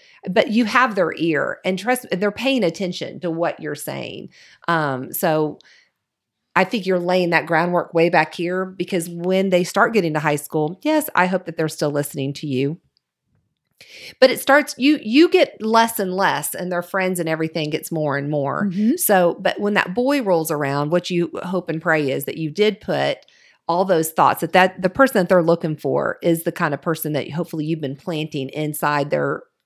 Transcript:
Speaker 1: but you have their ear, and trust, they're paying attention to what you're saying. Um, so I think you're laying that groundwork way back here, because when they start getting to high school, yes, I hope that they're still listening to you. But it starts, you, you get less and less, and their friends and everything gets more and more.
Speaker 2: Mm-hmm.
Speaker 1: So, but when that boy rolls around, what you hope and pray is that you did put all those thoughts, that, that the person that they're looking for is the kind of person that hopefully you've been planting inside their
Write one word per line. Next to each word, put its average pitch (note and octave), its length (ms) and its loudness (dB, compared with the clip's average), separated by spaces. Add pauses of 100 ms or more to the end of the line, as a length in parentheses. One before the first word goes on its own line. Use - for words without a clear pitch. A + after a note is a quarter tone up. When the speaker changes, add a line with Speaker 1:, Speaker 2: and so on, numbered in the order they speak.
(300)
Speaker 1:
but G#3 220 2
you A3+ 140 2
have A#3+ 280 0
their F3 240 0
ear, D3 480 0
and F#3 140 -2
trust, B3 320 -2
they're G3+ 200 0
paying A#3 320 0
attention F3 580 -4
to F3 100 -4
what E3 280 -2
you're D3+ 140 -8
saying. C3+ 560 -10 (380)
Um, D3 440 -2
so D#3 460 0 (1000)
I F#3+ 80 4
think F#3+ 240 -2
you're F#3 100 2
laying F3+ 320 0
that D#3+ 160 2
groundwork E3+ 480 0
way E3+ 160 4
back D#3+ 240 2
here, F#3 320 -4
because F3+ 420 -4
when F#3 440 0
they F3+ 120 4
start A3+ 300 2
getting E3+ 220 2
to D#3 40 -2
high D3+ 180 0
school, D#3 440 -2
yes, D4+ 320 0
I F3+ 140 4
hope F#3 180 -2
that E3 100 -12
they're D#3+ 120 -2
still D3+ 240 -2
listening C#3+ 420 -4
to - 140 -10
you. C#3 320 -2 (1400)
But B3+ 120 8
it C4 80 -2
starts, C#4+ 360 2
you, C#4 280 4
you C#4 260 6
get F4+ 320 2
less A3+ 380 2
and F#3 160 -2
less, D3+ 400 0
and F3+ 160 -6
their F3 100 -2
friends F#3 380 -2
and D#3+ 100 -2
everything D#3+ 400 -2
gets - 220 -6
more D3+ 260 -2
and C#3 140 -4
more. C#3+ 340 -2
Speaker 2:
Mm-hmm. G#3 300 0
Speaker 1:
So, F#3 440 4
but F#3+ 200 -2
when G#3 160 0
that F#3 180 2
boy B3+ 300 2
rolls E3 260 0
around, D3 420 -2
what F3 200 0
you F3 180 0 (140)
hope F3+ 260 -4
and D#3+ 100 -4
pray D#3 300 0
is C#3 160 -4
that - 120 -8
you D#3+ 120 -4
did G3+ 320 0
put C#3+ 380 -2 (480)
all F3 180 2
those D#3+ 240 2
thoughts, - 320 2
that, D#3+ 120 -2
that F#3 280 4
the F#3 80 0
person C4 300 2
that F3 100 2
they're F3+ 140 6
looking E3 320 0
for C#3 480 -2
is E3 180 2
the E3 100 -4
kind D#3+ 220 -2
of C#3 80 -6
person D#3 320 -4
that C3+ 160 -4
hopefully D#3 360 -6
you've D#3+ 160 -2
been C#3 140 -6
planting D3+ 540 -6
inside D3 640 -2
their C#3+ 320 -2 (220)